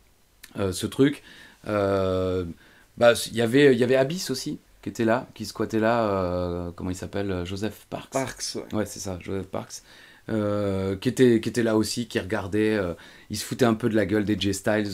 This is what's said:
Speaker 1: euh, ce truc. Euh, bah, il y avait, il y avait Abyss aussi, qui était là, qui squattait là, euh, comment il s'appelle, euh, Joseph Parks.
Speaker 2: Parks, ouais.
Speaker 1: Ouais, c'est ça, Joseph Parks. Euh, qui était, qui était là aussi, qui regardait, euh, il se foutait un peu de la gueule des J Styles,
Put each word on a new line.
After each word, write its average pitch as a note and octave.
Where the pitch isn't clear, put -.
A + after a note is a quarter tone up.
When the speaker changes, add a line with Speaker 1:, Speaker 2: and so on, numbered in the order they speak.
Speaker 1:
euh, G2
ce G2
truc. C3+
Euh, F#2+
bah, A#2+
il G2+
y A2+
avait, C3
il A#2
y B2
avait B2
Abyss C#3+
aussi, C3+
qui G2+
était A2+
là, A#2+
qui G#2+
squattait G#2+
là, A2+
euh, F2+
comment F2+
il F#2
s'appelle, G2
euh, F2+
Joseph G2
Parks. -
Speaker 2:
Parks, C3+
ouais. -
Speaker 1:
Ouais, G#2
c'est -
ça, F#2
Joseph F#2+
Parks. -
Euh, G#2
qui F#2+
était, A#2+
qui A#2
était A2+
là A2+
aussi, A2
qui -
regardait, G#2
euh, F2+
il -
se -
foutait B2+
un A#2
peu A2+
de G#2+
la G#2+
gueule G2+
des G2+
J G2
Styles, G#2+